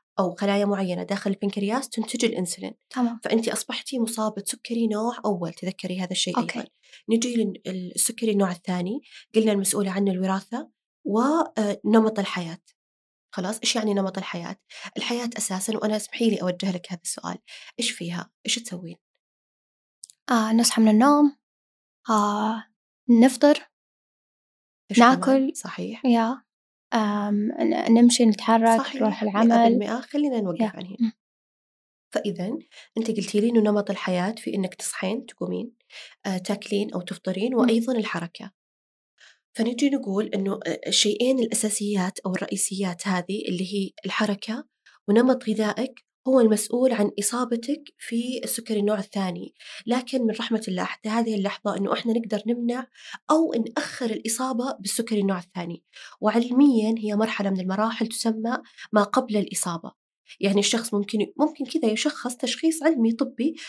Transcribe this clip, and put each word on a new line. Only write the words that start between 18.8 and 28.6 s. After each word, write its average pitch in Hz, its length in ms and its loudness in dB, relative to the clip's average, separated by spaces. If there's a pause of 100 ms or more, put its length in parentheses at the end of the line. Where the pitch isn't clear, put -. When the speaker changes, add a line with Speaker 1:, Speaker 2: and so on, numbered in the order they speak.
Speaker 2:
آه، 220 220 2
نصحى 233 300 4
من 220 60 8
النوم، 285 480 6 (720)
آه، 214 540 0 (460)
نفطر، 254 600 6 (1200)
Speaker 1:
إيش 202 80 4
كمان؟ 247 220 8
Speaker 2:
ناكل. 269 360 2
Speaker 1:
صحيح. - 480 -10
Speaker 2:
يا، 240 380 2 (520)
آم، 208 400 0 (260)
ن-، 226 340 4
نمشي، 240 300 8
نتحرك، 226 540 4